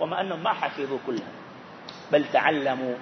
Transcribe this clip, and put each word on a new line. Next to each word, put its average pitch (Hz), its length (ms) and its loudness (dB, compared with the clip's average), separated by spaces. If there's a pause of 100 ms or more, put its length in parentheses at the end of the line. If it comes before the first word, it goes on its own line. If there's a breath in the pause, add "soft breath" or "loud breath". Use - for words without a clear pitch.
Wa 160 60 2
ma 175 120 -2
anna 185 180 -2
ma 165 180 0
hafidhu 139 440 -2
kulla. 120 220 -2 (920)
Bal 147 140 6
ta'allamu. 131 760 2